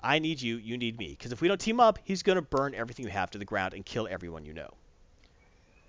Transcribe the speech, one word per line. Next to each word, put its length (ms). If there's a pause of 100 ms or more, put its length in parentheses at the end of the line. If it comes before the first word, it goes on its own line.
I 160
need 220
you, 160
you 200
need 200
me, 180
'cause 160
if 100
we 60
don't 140
team 180
up, 240
he's 200
gonna 180
burn 340
everything 300
you 60
have 200
to 60
the 80
ground 300
and 100
kill 240
everyone 360
you 80
know." 200 (1160)